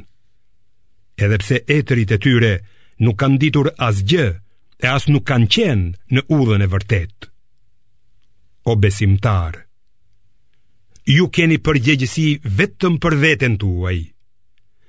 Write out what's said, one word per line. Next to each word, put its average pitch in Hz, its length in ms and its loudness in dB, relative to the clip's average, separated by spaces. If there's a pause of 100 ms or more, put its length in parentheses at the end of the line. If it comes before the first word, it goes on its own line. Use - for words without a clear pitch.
(1200)
Edhe 104 200 0
pse 127 180 -2 (100)
etërit 120 440 0
e 107 80 0
tyre 113 360 2 (440)
nuk 113 200 0
kanë 135 200 2
ditur 143 400 0
asgjë, 113 480 0 (560)
e 127 40 -4
as 135 220 -2
nuk 143 160 2
kanë 117 300 2
qenë 107 400 0 (160)
në 127 180 2
udhën 113 340 2
e 98 40 0
vërtet. 95 500 -4 (1500)
O 117 100 0
besimtar, 98 800 2 (1500)
ju 160 220 2
keni 165 300 2
përgjegjësi 147 680 0 (160)
vetëm 170 540 -2
për 165 220 0
veten 139 380 0
tuaj. 90 400 -2 (920)